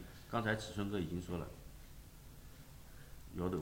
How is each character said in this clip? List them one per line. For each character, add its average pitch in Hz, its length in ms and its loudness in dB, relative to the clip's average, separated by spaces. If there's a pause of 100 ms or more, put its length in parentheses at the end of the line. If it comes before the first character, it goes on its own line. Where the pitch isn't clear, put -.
(300)
刚 117 120 4
才 110 120 8
尺 - 200 -2
寸 101 160 4
哥 104 80 4
已 87 80 4
经 87 160 2
说 87 160 2
了， 76 80 0 (1900)
摇 87 120 6
头， 90 140 6